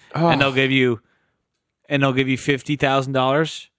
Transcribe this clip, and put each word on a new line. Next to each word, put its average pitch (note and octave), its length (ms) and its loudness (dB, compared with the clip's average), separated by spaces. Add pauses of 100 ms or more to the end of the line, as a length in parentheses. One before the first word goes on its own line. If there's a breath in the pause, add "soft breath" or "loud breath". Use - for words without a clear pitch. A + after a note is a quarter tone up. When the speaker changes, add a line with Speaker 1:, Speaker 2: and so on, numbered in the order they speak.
(140 soft breath)
Speaker 1:
Oh. E3 140 2
Speaker 2:
And D#3 120 2
they'll C#3 140 2
give C3+ 160 2
you, B2+ 320 2 (840)
and C#3+ 160 -2
they'll C3+ 120 0
give C3 140 0
you C3 100 -2
fifty C#3+ 380 -4
thousand C3+ 360 -2
dollars C3+ 560 -2 (100)